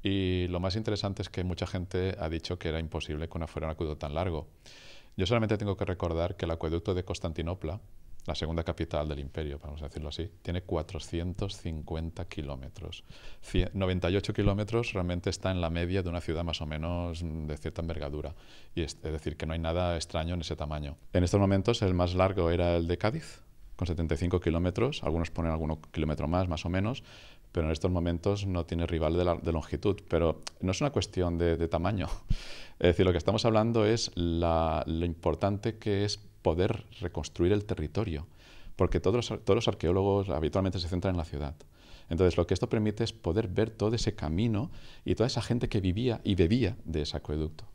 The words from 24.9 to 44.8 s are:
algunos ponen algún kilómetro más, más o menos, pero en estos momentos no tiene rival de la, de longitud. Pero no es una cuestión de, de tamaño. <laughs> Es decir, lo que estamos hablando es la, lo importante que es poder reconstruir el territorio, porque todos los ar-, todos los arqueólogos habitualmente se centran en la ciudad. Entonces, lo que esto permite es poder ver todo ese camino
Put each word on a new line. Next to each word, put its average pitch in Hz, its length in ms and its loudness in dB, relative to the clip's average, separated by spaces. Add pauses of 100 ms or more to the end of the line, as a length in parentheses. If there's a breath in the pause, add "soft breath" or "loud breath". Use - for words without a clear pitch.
algunos 82 280 0
ponen 82 220 0
algún 78 260 -2 (140)
kilómetro 76 340 0
más, 90 220 2
más 78 160 -2
o 87 60 -2
menos, 101 340 -2 (480 loud breath)
pero 80 140 0
en 80 60 2
estos 90 180 0
momentos 90 560 0
no 90 180 0
tiene 85 220 0
rival 80 320 2
de 90 80 4
la, 87 80 4
de 82 180 -2
longitud. 95 560 -2
Pero 82 320 2 (220)
no 92 80 0
es 92 100 -2
una 143 100 0
cuestión 87 460 0
de, 82 220 2
de 80 100 0
tamaño. 87 400 0
<laughs> - 100 -4 (580 loud breath)
Es - 120 6
decir, 90 180 6
lo 90 60 6
que 87 60 4
estamos 101 260 2
hablando 110 420 6
es 113 300 2
la, 82 720 4
lo 80 180 0
importante 98 720 0
que 101 260 2
es 101 140 -2 (240)
poder 90 420 2 (160)
reconstruir 87 520 0
el 104 120 2
territorio, 85 640 -2 (480 loud breath)
porque 90 240 4
todos - 160 4
los 120 160 0
ar-, 107 80 -4
todos - 160 4
los 113 140 2
arqueólogos 98 600 2
habitualmente 90 520 0
se 85 80 -6
centran 90 260 0
en 87 40 0
la 82 60 -2
ciudad. 73 300 -6 (560 loud breath)
Entonces, 90 260 6
lo 85 120 4
que - 40 2
esto 107 160 0
permite 107 360 0
es 110 80 -4
poder 95 340 0
ver 101 240 0
todo 110 240 0
ese 110 220 0
camino 104 560 0 (320 loud breath)